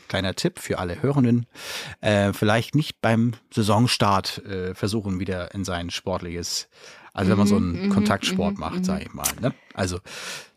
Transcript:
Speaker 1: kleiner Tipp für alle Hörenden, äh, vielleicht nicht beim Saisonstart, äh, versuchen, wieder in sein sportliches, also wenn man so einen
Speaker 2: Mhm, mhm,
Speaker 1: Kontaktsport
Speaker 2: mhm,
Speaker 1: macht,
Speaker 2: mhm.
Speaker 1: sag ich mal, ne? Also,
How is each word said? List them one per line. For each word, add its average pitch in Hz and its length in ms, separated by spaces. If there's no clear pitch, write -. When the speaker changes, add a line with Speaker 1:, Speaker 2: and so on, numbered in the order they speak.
Speaker 1:
kleiner 95 260
Tipp - 260
für - 200
alle 90 240
Hörenden, 123 420
äh, 101 320
vielleicht 110 420
nicht - 280
beim 113 320
Saisonstart, 104 920
äh, 92 300
versuchen, 101 440
wieder 92 340
in 98 120
sein 87 240
sportliches, 87 800
also 98 160
wenn - 80
man 101 100
so 101 100
einen 90 160
Speaker 2:
Mhm, 180 100
mhm, 202 60
Speaker 1:
Kontaktsport 202 640
Speaker 2:
mhm, 196 80
Speaker 1:
macht, - 160
Speaker 2:
mhm. 185 80
Speaker 1:
sag 185 160
ich - 120
mal, 73 140
ne? 120 120
Also, 90 260